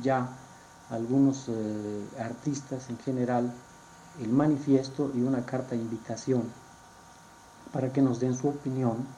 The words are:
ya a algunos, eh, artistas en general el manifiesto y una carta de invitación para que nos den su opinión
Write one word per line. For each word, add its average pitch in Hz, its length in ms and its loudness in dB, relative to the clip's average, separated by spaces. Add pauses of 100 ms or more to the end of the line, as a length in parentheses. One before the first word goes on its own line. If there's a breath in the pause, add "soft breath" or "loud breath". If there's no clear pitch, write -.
ya 127 280 2 (600 loud breath)
a 123 60 -6
algunos, 131 540 4
eh, 107 580 -4 (120)
artistas 127 720 -6
en 117 80 -8
general 123 560 0 (680)
el 110 100 -4
manifiesto 139 840 4
y 120 80 2
una 127 240 2
carta 123 300 -4
de 113 80 0
invitación 113 680 -2 (1200)
para 131 220 -2
que 139 80 4
nos 123 180 4
den 127 160 2
su 131 140 0
opinión 131 480 0 (200)